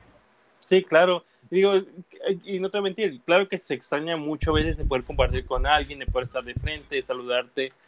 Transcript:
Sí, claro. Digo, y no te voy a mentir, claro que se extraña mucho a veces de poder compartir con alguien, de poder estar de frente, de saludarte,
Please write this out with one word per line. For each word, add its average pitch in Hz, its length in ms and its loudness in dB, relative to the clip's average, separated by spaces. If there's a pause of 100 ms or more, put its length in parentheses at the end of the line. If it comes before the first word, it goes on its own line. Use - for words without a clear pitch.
(680)
Sí, 185 140 6
claro. 175 420 4 (240)
Digo, 190 240 4 (680)
y 190 160 -4
no 185 120 -4
te 208 80 -2
voy 196 100 -2
a - 20 -
mentir, 175 340 -4
claro 190 240 4
que 190 80 -4
se - 180 -6
extraña 156 420 -4
mucho 151 340 -2
a 156 40 4
veces 156 220 0
de - 80 -4
poder 127 200 0
compartir 127 400 0
con 127 220 -2
alguien, 143 320 0
de 127 80 -10
poder 127 200 -2
estar 123 160 -6
de 120 120 -10
frente, 147 400 -8
de 131 80 -2
saludarte, 123 640 -4 (180)